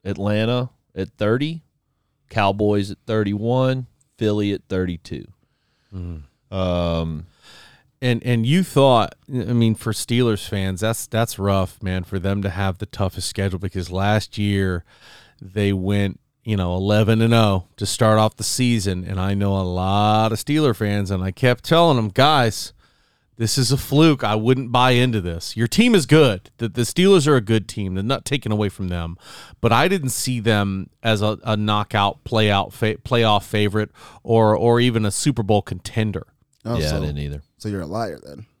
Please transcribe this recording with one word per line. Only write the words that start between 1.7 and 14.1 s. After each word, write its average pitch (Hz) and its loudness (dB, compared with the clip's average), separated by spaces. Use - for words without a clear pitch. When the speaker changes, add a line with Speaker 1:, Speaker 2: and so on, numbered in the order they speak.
Speaker 1:
Cowboys 104 0
at - -14
thirty-one, 117 -2
Philly 104 0
at - -6
thirty-two. 90 -6
Speaker 2:
Mm. 87 -10
Speaker 1:
Um, 87 -2
Speaker 2:
And, 123 0
and 117 0
you 170 2
thought, 135 4
I 123 -4
mean, 113 4
for 110 -4
Steelers 117 -2
fans, 95 -4
that's, 113 -4
that's 113 -4
rough, 98 -2
man, 92 -4
for 95 -6
them 98 -2
to 98 -2
have 95 -4
the 104 -10
toughest - -6
schedule 95 -4
because 90 -8
last 101 -2